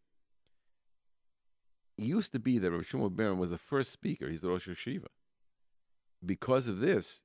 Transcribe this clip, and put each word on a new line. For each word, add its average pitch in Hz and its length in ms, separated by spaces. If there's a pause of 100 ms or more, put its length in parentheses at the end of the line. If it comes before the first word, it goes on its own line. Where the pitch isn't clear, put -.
(2000)
It 104 80
used 139 260
to 131 80
be 123 180
that 92 140
Rav 85 120
Shmuel 123 280
Birnbaum 98 260
was 90 140
the 87 60
first - 340
speaker. - 380
He's 160 120
the 92 80
Rosh 90 180
Yeshiva. 117 400 (1200)
Because 123 440
of 95 100
this, 131 460